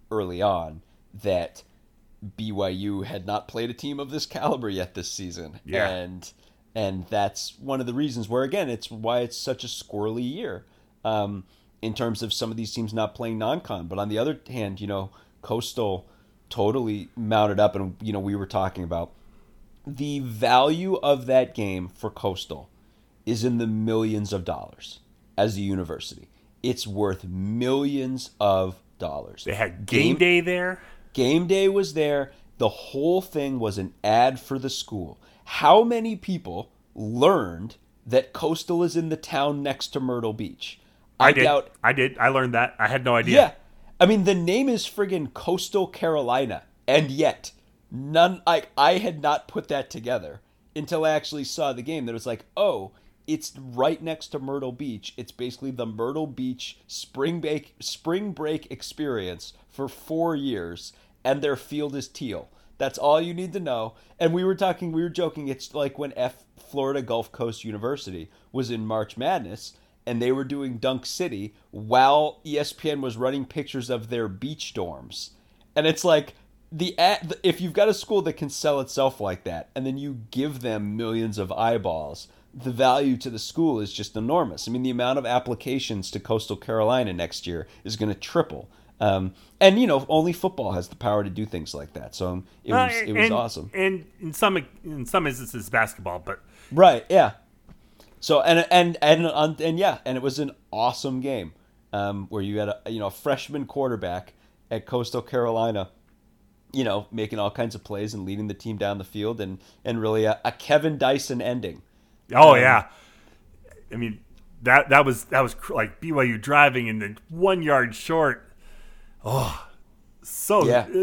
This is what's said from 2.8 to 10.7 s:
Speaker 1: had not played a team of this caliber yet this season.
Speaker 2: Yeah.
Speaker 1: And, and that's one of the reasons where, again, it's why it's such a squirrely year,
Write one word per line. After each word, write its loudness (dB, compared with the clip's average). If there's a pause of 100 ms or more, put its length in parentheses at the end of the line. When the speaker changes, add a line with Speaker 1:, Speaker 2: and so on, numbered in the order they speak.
Speaker 1:
had -10
not -6
played -6
a -10
team -10
of -8
this -6
caliber -4
yet -6
this -10
season. -12
Speaker 2:
Yeah. -2
Speaker 1:
And, -10 (440)
and -4
that's -4
one -4
of -6
the -4
reasons -4
where, 0
again, -2
it's -8
why 0
it's -4
such -6
a -12
squirrely -6
year, -8 (400)